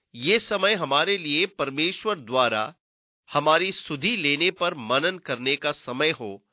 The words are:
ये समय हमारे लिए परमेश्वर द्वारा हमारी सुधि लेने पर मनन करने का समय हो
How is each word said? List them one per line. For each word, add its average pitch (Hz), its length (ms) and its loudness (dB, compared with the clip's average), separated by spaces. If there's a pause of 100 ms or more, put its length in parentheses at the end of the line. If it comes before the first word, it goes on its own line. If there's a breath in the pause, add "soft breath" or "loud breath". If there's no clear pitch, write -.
(160)
ये 151 240 2
समय 202 340 2
हमारे 165 440 2
लिए 160 280 0
परमेश्वर 165 720 -2
द्वारा 117 540 0 (580)
हमारी 156 400 4
सुधि 156 460 -4
लेने 147 340 2
पर 175 220 -2
मनन 143 440 0
करने 131 380 -2
का 147 160 -4
समय 143 380 -2
हो 110 440 -8